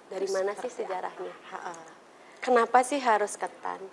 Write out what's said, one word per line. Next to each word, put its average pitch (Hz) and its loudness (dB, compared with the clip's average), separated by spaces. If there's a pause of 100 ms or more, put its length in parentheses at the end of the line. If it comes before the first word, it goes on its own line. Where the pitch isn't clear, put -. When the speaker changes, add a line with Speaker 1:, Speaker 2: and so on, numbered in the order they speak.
Speaker 1:
dari 190 -4
Speaker 2:
Terus 190 0
Speaker 1:
mana 196 0
sih 220 -8
Speaker 2:
seperti - -
apa? - -10 (160)
Speaker 1:
sejarahnya? 180 -8 (160)
Speaker 2:
Ha-ha. 180 -10 (640)
Speaker 1:
Kenapa 247 6
sih 285 0
harus 214 2
ketan? 180 -10 (120)